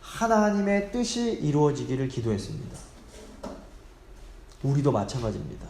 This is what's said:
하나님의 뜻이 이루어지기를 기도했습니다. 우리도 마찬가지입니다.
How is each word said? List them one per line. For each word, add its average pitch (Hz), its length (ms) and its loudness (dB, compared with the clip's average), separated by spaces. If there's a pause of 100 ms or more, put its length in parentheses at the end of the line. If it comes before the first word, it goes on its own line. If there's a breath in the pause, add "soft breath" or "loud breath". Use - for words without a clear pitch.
하나님의 202 920 2
뜻이 240 400 0
이루어지기를 135 760 2
기도했습니다. 113 720 -4 (1800)
우리도 139 300 4
마찬가지입니다. 104 760 -2